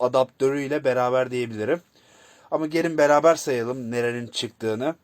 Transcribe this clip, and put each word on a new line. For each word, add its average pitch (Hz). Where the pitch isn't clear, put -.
adaptörüyle 135
beraber 127
diyebilirim. 120
Ama 156
gelin 160
beraber 147
sayalım 123
nerenin 120
çıktığını. 113